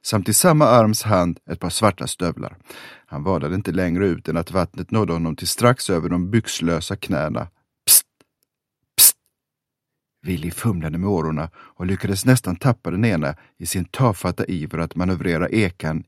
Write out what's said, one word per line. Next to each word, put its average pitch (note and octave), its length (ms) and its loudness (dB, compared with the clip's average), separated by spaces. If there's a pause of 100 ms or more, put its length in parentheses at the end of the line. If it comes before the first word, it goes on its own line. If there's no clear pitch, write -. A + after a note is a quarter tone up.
samt G#2 260 -2
i A2 40 2
samma D#3 340 6
arms A2+ 360 6
hand F2+ 360 2 (120)
ett - 100 -8
par F2 100 -4
svarta F#2+ 360 2
stövlar. C#2 500 -6 (500)
Han C#2+ 160 -10
vadade E2 320 0
inte F#2+ 180 -2
längre F2+ 340 2
ut E2+ 220 -2
än D#2+ 80 -2
att E2 140 -2
vattnet F2 400 -2
nådde G#2+ 220 0
honom E2 240 -2
till - 120 -6
strax A#2+ 420 2
över F2 180 0
de F2+ 220 -2
byxlösa E2+ 680 -2
knäna. D#2 520 -4 (380)
Psst! - 200 4 (920)
Psst! - 200 4 (1040)
Willy F2 280 -4
fumlade E2+ 480 -4
med G2 120 -2
årorna D#2+ 460 -2
och - 300 -10
lyckades F#2+ 380 -2
nästan B2 320 4
tappa - 340 0
den G2 140 0
ena D#2 300 0 (240)
i E2+ 80 -10
sin F2+ 180 -4
tafatta G2 600 0
iver D#2+ 320 -4
att E2 180 -4
manövrera F2 520 0
ekan E2 600 -2